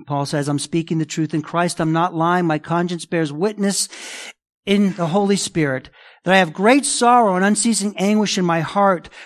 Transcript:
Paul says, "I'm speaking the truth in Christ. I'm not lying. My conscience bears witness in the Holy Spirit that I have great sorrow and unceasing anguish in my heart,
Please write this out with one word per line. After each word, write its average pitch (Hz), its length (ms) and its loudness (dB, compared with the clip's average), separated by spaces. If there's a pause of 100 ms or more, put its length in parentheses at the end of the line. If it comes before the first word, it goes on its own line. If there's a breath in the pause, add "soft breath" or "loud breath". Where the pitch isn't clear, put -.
Paul 143 180 -2
says, 143 240 -2
"I'm 147 80 -2
speaking 165 400 -4
the 156 80 0
truth 156 300 -4
in 156 80 -2
Christ. 170 360 -2
I'm 160 140 0
not 175 220 -2
lying. 175 320 0
My 156 100 0
conscience 170 480 -4
bears 160 260 -2
witness 196 560 -2 (800 loud breath)
in 202 280 2
the 170 140 -4
Holy 196 280 2
Spirit 143 540 -2 (360 loud breath)
that 175 80 4
I 190 40 6
have 175 160 2
great 233 320 4
sorrow 240 500 4
and 185 100 2
unceasing 202 520 0
anguish 202 400 0
in 185 80 0
my 165 140 2
heart, 190 500 0 (160 loud breath)